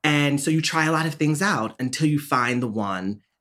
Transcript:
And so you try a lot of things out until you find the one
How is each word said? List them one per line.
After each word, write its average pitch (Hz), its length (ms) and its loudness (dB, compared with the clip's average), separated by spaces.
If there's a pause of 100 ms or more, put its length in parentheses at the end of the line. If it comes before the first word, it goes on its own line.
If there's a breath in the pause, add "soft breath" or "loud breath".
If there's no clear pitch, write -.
And 147 380 2
so 160 80 -2
you 160 120 2
try 156 240 0
a 160 60 2
lot 160 140 2
of 160 80 -2
things 151 300 0
out 127 360 -2
until 131 280 -2
you 151 120 2
find 123 440 0
the 123 40 -2
one 101 540 -4 (200)